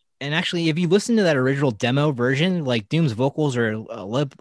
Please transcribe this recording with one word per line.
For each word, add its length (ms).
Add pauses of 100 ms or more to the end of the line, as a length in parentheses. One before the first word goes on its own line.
(200)
and 140
actually, 340
if 100
you 100
listen 280
to 80
that 120
original 340
demo 420
version, 520
like, 240
Doom's 240
vocals 440
are 160
a 320
li-, 180 (180)